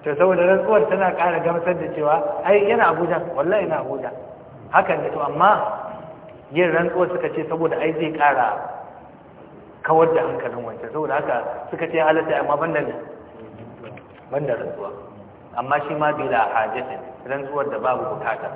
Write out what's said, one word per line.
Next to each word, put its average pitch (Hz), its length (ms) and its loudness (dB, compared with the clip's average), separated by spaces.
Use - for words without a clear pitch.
To 151 160 -2
saboda 180 240 6
rantsuwar 196 440 6
tana 185 280 2
ƙara 175 240 2
gamsar 170 400 0
da 160 160 -4
cewa, 151 480 0
ai 202 240 4
yana 214 240 4
Abuja, 165 300 0
wallahi 180 280 0
yana 156 160 -2
Abuja. 131 300 -6
Hakan 165 320 4
ne 139 80 -2
to 151 100 -4
amma 160 600 2
yin 170 200 4
rantsuwar 170 360 2
suka 175 240 -4
ce 156 160 -4
saboda 165 320 -2
ai 156 120 0
zai 156 200 -2
ƙara 139 400 2
kawar 160 320 6
da 160 140 4
hankalin 120 360 -6
wancan. 113 280 -10
Saboda 143 220 -2
haka 127 300 -2
suka 160 180 -6
ce 165 100 -4
halatta 156 400 4
amma 139 180 0
ban 160 180 -2
da 151 60 2
ne? - 120 -6
Ban 143 160 -2
da 123 140 0
rantsuwa. 101 300 -8
Amma 135 320 0
shi 160 60 -4
ma 151 180 2
bila 127 400 0
hajatin, 120 480 -2
rantsuwar 139 460 -4
da - 80 -4
babu 120 260 0
bukata. 107 520 -6